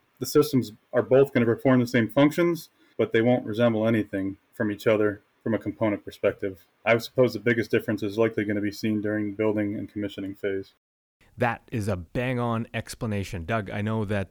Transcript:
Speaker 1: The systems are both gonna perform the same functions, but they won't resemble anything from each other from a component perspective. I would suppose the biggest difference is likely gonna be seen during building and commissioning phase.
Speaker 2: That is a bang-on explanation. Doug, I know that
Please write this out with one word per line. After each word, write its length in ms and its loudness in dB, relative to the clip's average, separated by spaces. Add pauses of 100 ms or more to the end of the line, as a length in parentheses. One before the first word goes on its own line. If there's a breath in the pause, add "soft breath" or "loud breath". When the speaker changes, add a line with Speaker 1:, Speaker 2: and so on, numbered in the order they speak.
(200)
Speaker 1:
The 60 -4
systems 460 2 (200)
are 100 0
both 300 4
gonna 120 2
perform 360 2
the 80 0
same 200 2
functions, 640 2 (260 soft breath)
but 160 0
they 80 4
won't 240 4
resemble 440 2
anything 480 -2 (160)
from 180 -2
each 160 -4
other 360 2 (200)
from 120 -2
a 40 -2
component 460 -4
perspective. 600 -4 (220)
I 80 4
would 80 0
suppose 300 2
the 80 -6
biggest 320 0
difference 320 0
is 120 -4
likely 280 2
gonna 160 -2
be 100 -2
seen 300 -2
during 320 -4
building 420 0
and 180 -10
commissioning 440 -8
phase. 380 -6 (600 soft breath)
Speaker 2:
That 260 -2 (100)
is 160 -4
a 80 -2
bang-on 760 -4
explanation. 720 -6
Doug, 240 -4
I 140 -6
know 220 -2
that 260 -4